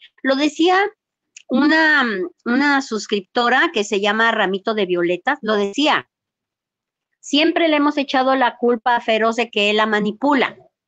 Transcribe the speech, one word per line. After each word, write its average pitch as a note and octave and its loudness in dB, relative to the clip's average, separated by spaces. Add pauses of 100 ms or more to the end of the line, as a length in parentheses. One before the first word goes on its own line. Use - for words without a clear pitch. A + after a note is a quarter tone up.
(220)
Lo C4+ 0
decía D#4 0 (720)
una, D4+ 2 (400)
una C#4 0
suscriptora A#3 -2
que G#3+ 0
se G3+ -2
llama A3 2
Ramito G3+ -2
de G#3 0
Violetas, F3+ -2
lo G#3+ -2
decía, G#3 -2 (1120)
"Siempre E4+ 0
le D4+ 2
hemos D4 0
echado C4 0
la B3 -2
culpa A#3+ 0
a A#3+ -2
Feroz A3 0
de A#3 -4
que G#3 0
él G#3 0
la G#3+ 2
manipula". G#3+ 0 (300)